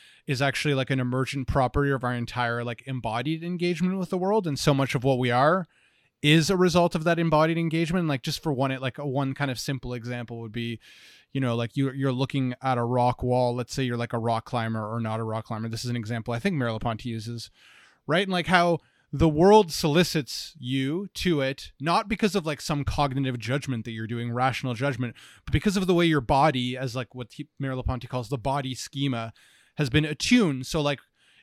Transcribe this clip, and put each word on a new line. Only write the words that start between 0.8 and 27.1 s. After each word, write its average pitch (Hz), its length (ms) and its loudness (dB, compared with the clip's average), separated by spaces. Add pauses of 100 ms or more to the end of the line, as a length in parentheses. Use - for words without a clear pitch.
an 135 80 0
emergent 127 480 -2
property 139 460 2
of 127 100 -2
our 123 100 -2
entire, 120 520 -2
like, 120 220 -8
embodied 131 580 -4
engagement 175 520 -2
with 185 140 -6
the 185 80 0
world. 196 260 0
And 147 140 -2
so 147 160 4
much 135 220 0
of 120 80 -2
what 131 160 2
we 123 100 2
are 156 380 4 (520)
is 151 300 6
a 190 60 2
result 175 400 4
of 156 80 -2
that 170 160 2
embodied 160 380 4
engagement. 165 500 0
Like, 139 160 -2
just - 180 -6
for 160 100 0
one, 131 200 0
it, 131 100 -8
like, 131 160 -6
a 147 80 -6
one 135 280 -2
kind 139 180 -2
of 120 80 -8
simple 123 340 -6
example 120 460 -8
would 113 100 -10
be, 117 300 -6 (520)
you 135 80 -2
know, 123 140 2
like, 117 220 -4
you, 135 160 0
you're 135 180 0
looking 127 500 -2
at 127 160 0
a 120 60 0
rock 123 400 2
wall. 123 320 2
Let's 123 180 -6
say 135 120 -2
you're, 120 120 -2
like, 117 160 -4
a 120 60 -2
rock 113 280 -2
climber 113 380 -2
or 110 140 -4
not 110 220 -2
a - 20 -4
rock 110 220 -4
climber. 113 240 -6
This 113 160 -6
is 123 60 -4
an 120 60 -2
example 117 380 -4
I 117 60 -4
think 196 160 0
Merleau-Ponty 117 520 -2
uses, 113 440 -10 (560)
right? 175 160 2
And, 190 80 -4
like, 175 160 -2
how 175 300 4 (340)
the 147 160 4
world 180 420 8
solicits 156 880 0
you 135 560 -4
to 170 260 0
it, 135 380 -4
not 180 300 0
because 202 260 0
of, 185 100 -2
like, 151 160 -4
some 143 220 -2
cognitive 135 560 -2
judgment 117 460 -4
that 120 80 -10
you're 113 160 -8
doing, 117 240 -6
rational 123 420 0
judgment, 123 400 -4 (300)
but - 80 -10
because 185 240 2
of 185 100 0
the 185 80 6
way 175 100 6
your 156 160 4
body, 131 560 2
as, 127 200 -6
like, 127 180 -8